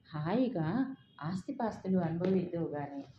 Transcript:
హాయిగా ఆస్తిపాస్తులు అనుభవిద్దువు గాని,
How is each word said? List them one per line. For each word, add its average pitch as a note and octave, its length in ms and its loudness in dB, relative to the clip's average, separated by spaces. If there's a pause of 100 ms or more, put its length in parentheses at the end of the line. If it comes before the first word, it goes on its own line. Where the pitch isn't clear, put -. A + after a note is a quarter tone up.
(140)
హాయిగా G3+ 840 0 (260)
ఆస్తిపాస్తులు F#3+ 760 0
అనుభవిద్దువు E3+ 720 2
గాని, C#3+ 360 -6 (140)